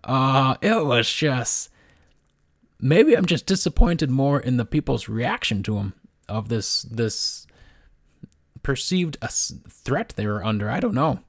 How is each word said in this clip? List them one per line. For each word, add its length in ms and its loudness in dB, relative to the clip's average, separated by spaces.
Uh, 580 2
it 240 2
was 260 2
just, 580 -2
maybe 340 6
I'm 120 2
just 200 0
disappointed 640 2
more 300 2
in 160 0
the 80 0
people's 460 -2
reaction 540 -2
to 160 -2
'em, 140 -4
of 180 -6
this, 360 -4
this 600 -4
perceived 580 -2
as-, 460 -6
threat 480 -6
they 100 -4
were 200 -4
under. 240 -2
I 100 -2
don't 140 -2
know. 360 0